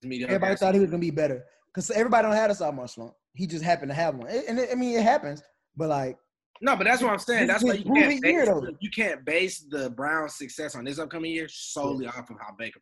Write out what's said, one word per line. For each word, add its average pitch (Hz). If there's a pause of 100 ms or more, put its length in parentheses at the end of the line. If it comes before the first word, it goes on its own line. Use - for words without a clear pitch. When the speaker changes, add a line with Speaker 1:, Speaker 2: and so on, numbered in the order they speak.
Speaker 1:
mediocre 127
Speaker 2:
Everybody 190
Speaker 1:
as 190
Speaker 2:
thought 190
Speaker 1:
he 196
Speaker 2:
he 202
was 180
gonna 175
be 170
better. 143 (280)
'Cause 185
everybody 220
don't 214
have 220
a 208
sophomore 143
slump. 117 (180)
He 175
just 160
happened 165
to 139
have 156
one. 120
It, 226
and 233
it, 247
I 254
mean, 247
it 226
happens, 151 (340)
but, 156
like, 139 (420)
Speaker 1:
No, 254
but 190
that's 233
what 240
I'm 202
saying. 226
Speaker 2:
this -
Speaker 1:
That's 208
Speaker 2:
is 247
Speaker 1:
why 208
Speaker 2:
his 202
Speaker 1:
you 196
can't 285
Speaker 2:
proven 175
year, 339
Speaker 1:
base 220
Speaker 2:
though. 175
Speaker 1:
the, 156
you 208
can't 165
base 170
the 139
Browns' 147
success 143
on 120
this 139
upcoming 160
year 160
solely 143
Speaker 2:
Yeah. 120
Speaker 1:
off 123
of 110
how 107
Baker 113